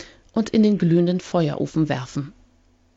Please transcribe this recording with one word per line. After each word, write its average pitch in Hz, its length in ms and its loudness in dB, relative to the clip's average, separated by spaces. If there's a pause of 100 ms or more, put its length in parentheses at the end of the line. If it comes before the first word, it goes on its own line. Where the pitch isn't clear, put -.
(320)
und 226 200 -2
in 220 120 4
den 208 140 4
glühenden 175 420 2
Feuerofen 151 720 -2
werfen. 135 420 -6 (640)